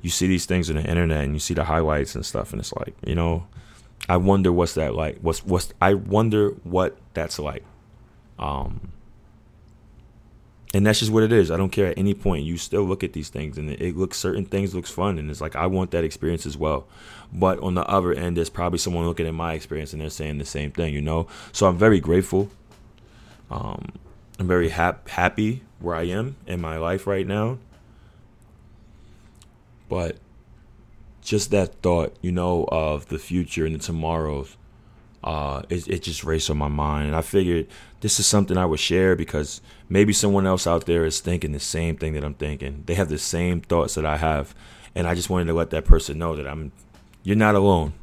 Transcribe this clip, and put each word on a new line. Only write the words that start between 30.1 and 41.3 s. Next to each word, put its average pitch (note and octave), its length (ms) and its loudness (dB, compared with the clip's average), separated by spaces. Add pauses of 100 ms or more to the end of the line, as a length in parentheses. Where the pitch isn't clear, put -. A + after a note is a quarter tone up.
just - 300 -2
that G2 300 0
thought, F2 400 2
you F2+ 100 -2
know, F2 400 2
of D#2 380 -2
the D2+ 100 -6
future E2+ 460 -2
and D#2+ 100 -2
the D#2 40 -8
tomorrows, D#2+ 760 -4 (680)
uh, C#2+ 460 -4
it, F2 220 -4
it F#2 140 -4
just D#2+ 200 -8
raced D#2+ 260 -2
on D2+ 80 0
my D2 120 0
mind. D2 380 -2
And D2 80 -2
I D#2+ 60 0
figured F2 460 2 (320)
this - 220 0
is - 40 0
something F#2+ 320 4
I F#2 80 2
would D#2+ 140 0
share F#2 380 4
because D2+ 420 -4 (300)
maybe G#2 240 6
someone G2 340 4
else F#2 180 2
out E2+ 200 2
there E2+ 180 2
is D#2+ 160 -2
thinking D#2+ 320 -2